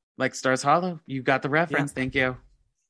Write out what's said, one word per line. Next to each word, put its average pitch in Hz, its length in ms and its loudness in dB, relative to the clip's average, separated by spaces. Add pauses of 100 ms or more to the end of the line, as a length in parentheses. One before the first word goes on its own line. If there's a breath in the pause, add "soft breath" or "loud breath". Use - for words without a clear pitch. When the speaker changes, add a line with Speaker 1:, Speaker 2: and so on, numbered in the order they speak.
(180)
Speaker 1:
Like 127 180 -2
Stars 131 260 0
Hollow. 165 440 2
You 135 180 -8
got 131 180 2
the 139 80 -4
reference. 151 420 0
Speaker 2:
Yeah. - 40 -12
Speaker 1:
Thank 131 200 -4
you. 127 220 0 (520)